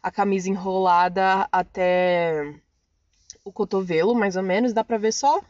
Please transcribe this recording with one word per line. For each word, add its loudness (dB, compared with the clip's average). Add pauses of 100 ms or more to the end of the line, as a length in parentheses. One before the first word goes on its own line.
a -6
camisa -2
enrolada 0
até 0 (880)
o -16
cotovelo, 0
mais 0
ou -2
menos. 0
Dá 0
pra -4
ver 0
só 2